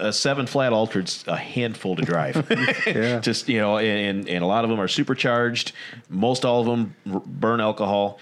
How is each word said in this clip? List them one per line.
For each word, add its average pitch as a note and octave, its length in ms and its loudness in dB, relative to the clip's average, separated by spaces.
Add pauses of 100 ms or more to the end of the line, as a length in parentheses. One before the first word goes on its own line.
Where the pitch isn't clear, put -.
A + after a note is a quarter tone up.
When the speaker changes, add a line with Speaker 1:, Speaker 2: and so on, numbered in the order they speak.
Speaker 1:
a G#2 40 0
seven C#3 340 0
flat C3 260 2
Altered's G#2+ 540 0
a E2 100 -2
handful G#2+ 600 -4
to D#2+ 60 -2
drive. D#2+ 480 0
<laughs> B3 360 0
Speaker 2:
Yeah. A#2+ 340 0
Speaker 1:
Just, - 280 -2
you A#2 100 2
know, G#2 200 2
and, G#2 420 0
and, F#2+ 80 -8
and F2 160 -2
a - 20 2
lot A2 180 2
of A2+ 60 0
them A2 100 0
are F#2 80 0
supercharged. A#2+ 840 0 (360)
Most A#2 360 0
all A#2+ 160 4
of A2+ 60 2
them A#2 280 0 (180)
r-, F#2+ 120 -2
burn A2 360 0
alcohol. G2+ 600 0